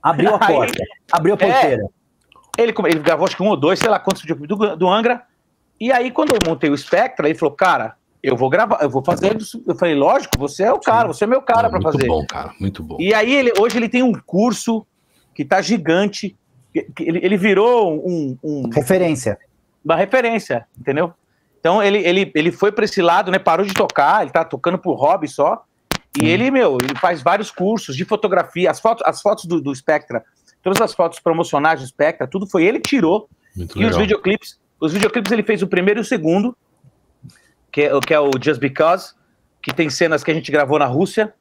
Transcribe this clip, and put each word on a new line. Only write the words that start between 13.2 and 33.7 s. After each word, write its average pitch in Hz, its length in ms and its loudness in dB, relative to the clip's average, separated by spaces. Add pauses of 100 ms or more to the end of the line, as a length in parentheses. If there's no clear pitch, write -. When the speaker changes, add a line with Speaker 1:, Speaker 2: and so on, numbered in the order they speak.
Speaker 2:
ele, 254 280 2
hoje 226 160 2
ele 233 140 -2
tem 247 120 2
um 247 100 2 (140)
curso 220 580 -2 (480)
que 147 120 -8
tá 185 180 2
gigante, 190 720 -2 (380)
que, 156 100 -4 (140)
que 160 80 -10
ele, 165 180 -2
ele 190 140 0
virou 202 580 2
um, 151 480 -4
um 143 280 -6
Speaker 1:
Referência. 147 680 0 (440)
Speaker 2:
uma 160 140 0
referência, 202 720 0 (120)
entendeu? 143 320 -2 (480)
Então, 196 240 2
ele, 202 140 2 (100)
ele, 185 280 2
ele 160 180 2
foi 202 180 0
pra 214 140 -2
esse 196 160 -2
lado, 180 300 2
né? 185 80 0
Parou 180 260 2
de 196 80 -6
tocar, 180 480 2
ele 147 100 -4
tá 165 140 0
tocando 170 340 -4
por 175 160 -4
hobby 151 320 2
só. 147 380 -2 (500)
E 143 60 -2
Speaker 1:
Sim. 156 60 4
Speaker 2:
ele, 208 240 2
meu, 220 320 2
ele 135 160 -2
faz 170 240 0
vários 196 280 0
cursos 190 460 -4
de 170 80 -4
fotografia, 180 680 0
as - 80 -4
fotos, 226 280 0
as - 160 -2
fotos 202 240 0
do, 165 120 -2
do 139 160 -4
Spectra, 135 480 -4 (400)
todas 190 200 0
as 208 100 -2
fotos 165 260 -2
promocionais 160 600 0
do 131 60 -12
Spectra, 147 400 -2
tudo 190 200 -6
foi 170 180 0
ele 226 140 2
que - 120 -6
tirou. 214 360 0 (300)
Speaker 3:
Muito 87 220 -10